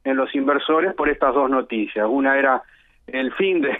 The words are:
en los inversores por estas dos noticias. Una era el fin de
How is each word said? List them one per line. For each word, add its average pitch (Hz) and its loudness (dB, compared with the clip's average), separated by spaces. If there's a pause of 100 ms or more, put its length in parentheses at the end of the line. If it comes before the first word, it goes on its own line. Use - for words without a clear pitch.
en 135 0
los 131 -2
inversores 151 0
por 147 -2
estas 139 0
dos 135 2
noticias. 110 -2
Una 135 2
era 135 2 (440)
el 131 -6
fin 190 2
de 143 -2